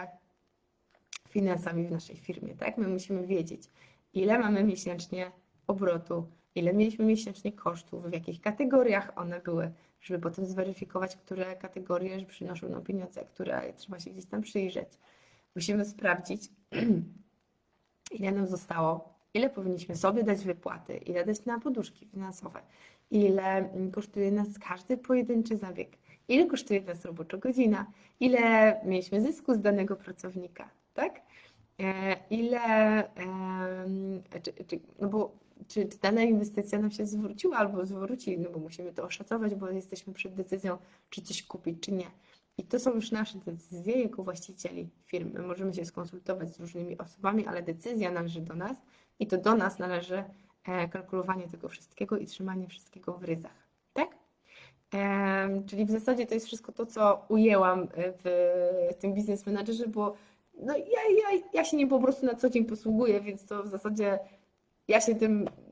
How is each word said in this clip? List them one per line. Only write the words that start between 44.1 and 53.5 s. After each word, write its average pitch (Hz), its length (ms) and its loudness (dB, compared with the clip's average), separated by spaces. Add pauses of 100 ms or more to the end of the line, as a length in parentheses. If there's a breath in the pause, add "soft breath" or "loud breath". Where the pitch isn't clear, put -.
właścicieli 175 640 -10 (180)
firmy. 170 360 -6
Możemy 180 320 -4
się 170 100 -6
skonsultować 175 720 -8
z - 60 -18
różnymi 175 380 -10
osobami, 196 480 -2
ale 175 160 -6
decyzja 180 480 -4
należy 170 300 -4
do 160 140 -10
nas 202 220 -6 (420 soft breath)
i 214 80 -4
to 190 120 0
do 214 160 4
nas 190 240 0
należy, 180 460 -4 (400 loud breath)
e, 180 240 -2
kalkulowanie 185 600 -4
tego 170 200 -12
wszystkiego - 500 -6
i 202 80 -8
trzymanie 185 420 -8
wszystkiego - 440 -12
w 180 120 -12
ryzach, 165 420 -8 (260)